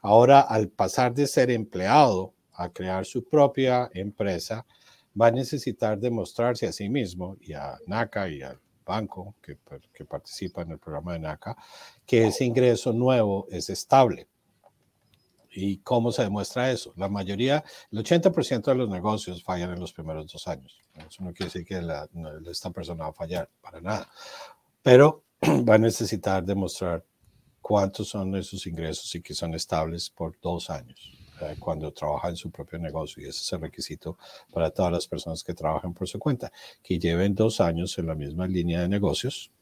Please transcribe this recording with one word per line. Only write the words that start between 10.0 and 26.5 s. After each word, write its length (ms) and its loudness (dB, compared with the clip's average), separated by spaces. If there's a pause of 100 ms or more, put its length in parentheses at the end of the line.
participa 580 -10
en 100 -10
el 60 -12
programa 360 -10
de 60 -6
naca, 360 -10 (500)
que 220 6
ese 160 0
ingreso 480 4
nuevo 580 2
es 200 -8
estable. 580 4 (1200)
¿Y 280 -4
cómo 340 0
se 120 0
demuestra 480 -2
eso? 260 -6
La 100 -4
mayoría, 560 -2 (280)
el 80 -6
ochenta 320 4
por 120 0
ciento 280 0
de 60 4
los 120 0
negocios 540 -4
fallan 300 -4
en 60 -8
los 140 -10
primeros 380 -10
dos 160 -14
años. 340 -12 (140)
Eso 280 -16
no 80 -8
quiere 200 -8
decir 140 -10
que 160 -6
la, 320 -8
no, 360 -12
esta 220 -10
persona 320 -10
va 80 -6
a 20 -18
fallar, 360 -6 (120)
para 180 -20
nada. 300 -6 (720)
Pero 420 8 (180)
<clears throat> 280 4
va 60 10
a 40 8
necesitar 640 0
demostrar 640 -4 (560)